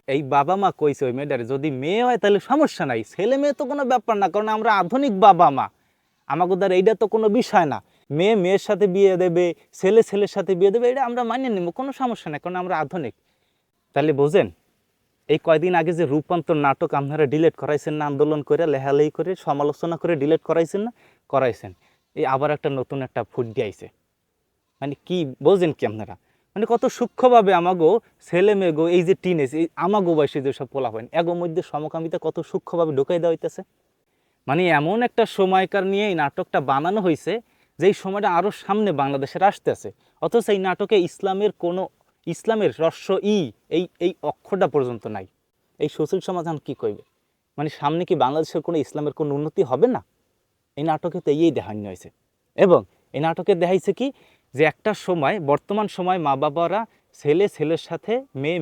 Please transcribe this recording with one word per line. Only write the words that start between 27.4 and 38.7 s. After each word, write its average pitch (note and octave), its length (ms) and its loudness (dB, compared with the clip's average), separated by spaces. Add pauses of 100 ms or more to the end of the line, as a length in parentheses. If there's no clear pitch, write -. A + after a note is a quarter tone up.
আমাগো F3 300 4 (360)
ছেলে F#3+ 340 2
মেয়েগো, E3 240 0 (120)
এই F3+ 120 4
যে F#3 140 4
টিনেজ, D#3 280 0 (100)
এই E3+ 60 0 (180)
আমাগো F#3+ 340 0
বয়সে C#3+ 280 0
যেসব C3+ 280 -4
পোলাপান, A#2 300 -6 (140)
এগো F3 160 0
মধ্যে E3+ 360 -4
সমকামিতা D#3+ 560 -6
কত D#3+ 100 -6 (140)
সূক্ষ্মভাবে E3+ 480 -2
ঢুকাই F3 240 0
দেওয়া E3+ 120 2
হইতেছে। D#3+ 260 -8 (880)
মানে D#3 140 0 (180)
এমন F3+ 180 -2 (100)
একটা A3+ 160 0 (120)
সময়কার F#3+ 560 2
নিয়ে G#3 180 0
এই F3 120 -2
নাটকটা F3 360 -4 (120)
বানানো E3+ 360 0
হইছে, D#3+ 260 0 (460)
যেই F3+ 240 4
সময়টা G3+ 260 -2 (100)
আরও F#3+ 120 0 (140)
সামনে G3+ 280 0